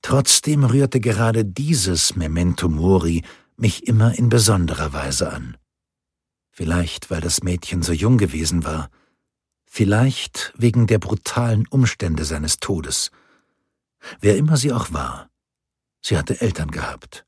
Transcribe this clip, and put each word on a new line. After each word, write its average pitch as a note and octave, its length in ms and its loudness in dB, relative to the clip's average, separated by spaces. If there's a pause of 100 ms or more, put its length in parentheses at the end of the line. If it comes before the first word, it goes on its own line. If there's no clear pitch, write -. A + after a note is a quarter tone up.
Trotzdem C#3 600 2
rührte C3 360 4
gerade A2+ 460 0
dieses G2 680 0
Memento F2 540 0
Mori E2 540 2 (320)
mich - 320 -2
immer A2+ 300 4
in A#2+ 120 2
besonderer F2 640 2
Weise C#2 380 -4
an. B1 260 -14 (920)
Vielleicht, E2+ 600 -4
weil E2+ 100 -4
das E2+ 220 -4
Mädchen F2 400 -4
so E2+ 100 -2
jung A2 240 4
gewesen D#2+ 460 0
war, D#2 260 -6 (760)
vielleicht - 920 0
wegen A#2 300 4
der A2 100 2
brutalen A2 680 -2
Umstände F2 580 0
seines D2+ 320 -4
Todes. - 540 -4 (1080)
Wer G2+ 160 4
immer D3+ 200 2
sie C3 160 0
auch A#2 180 -4
war, C2+ 380 -8 (720)
sie G2+ 160 0
hatte - 240 -4
Eltern E2 300 -2
gehabt. - 560 -10